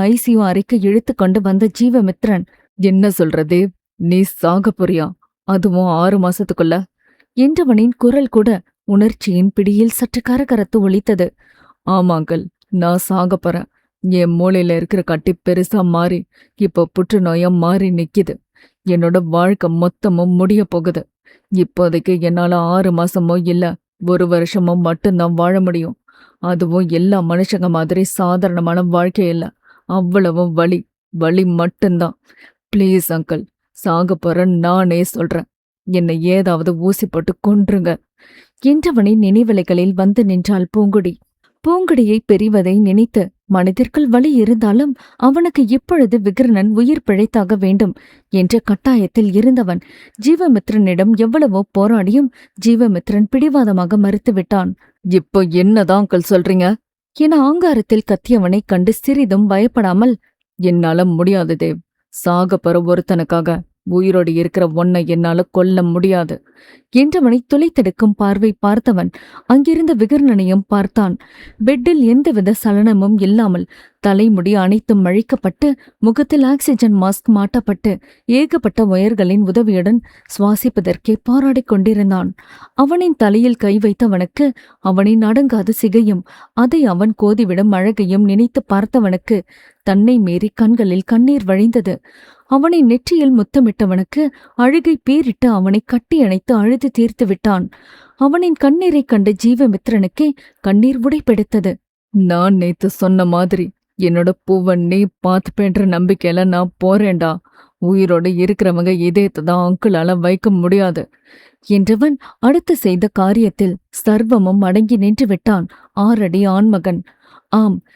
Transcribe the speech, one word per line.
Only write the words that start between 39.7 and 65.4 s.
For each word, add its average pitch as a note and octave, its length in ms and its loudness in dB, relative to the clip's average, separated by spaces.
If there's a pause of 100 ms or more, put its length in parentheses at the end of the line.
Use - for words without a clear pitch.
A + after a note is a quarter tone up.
வந்து G3 320 2
நின்றாள் F#3 440 -2
பூங்குடி. G3+ 440 0 (500)
பூங்குடியை D#4 520 0 (100)
பிரிவதை G3+ 540 0
நினைத்து G#3 440 2 (280)
மனதிற்குள் F#3+ 560 -2
வலி B3 280 2
இருந்தாலும் A3+ 580 0 (240)
அவனுக்கு C#4+ 500 0
இப்பொழுது B3+ 520 0
விகர்ணன் G#3 540 0
உயிர் A#3+ 320 0
பிழைத்தாக G#3 520 0
வேண்டும் F#3+ 360 0 (400)
என்ற F#3+ 300 0
கட்டாயத்தில் G#3+ 720 0
இருந்தவன் G#3+ 480 0 (380)
ஜீவமித்ரனிடம் G#3+ 1000 0
எவ்வளவோ A3+ 440 0 (100)
போராடியும் G#3+ 580 0 (280)
ஜீவமித்ரன் G#3+ 720 0
பிடிவாதமாக G#3+ 680 0
மறுத்துவிட்டான். G3 760 -2 (340)
"இப்போ F#3 360 0 (160)
என்னதான் F#3+ 420 2
அங்கிள் F#3 300 -2
சொல்றீங்க?" F#3 380 2 (480)
என D#4 260 2
ஆங்காரத்தில் C#4+ 640 0
கத்தியவனை G3 580 0
கண்டு F#3 300 0
சிறிதும் G#3+ 520 0
பயப்படாமல், G#3 640 0 (460)
"என்னால F3 480 0
முடியாது F3 480 0
தேவ். E3 260 -4 (320)
சாக F3+ 440 -2
போற F3 260 0
ஒருத்தனுக்காக E3+ 760 -2 (280)
உயிரோடு F3+ 460 0
இருக்கிற E3+ 300 -2 (100)
உன்னை F3 340 0
என்னால E3+ 440 0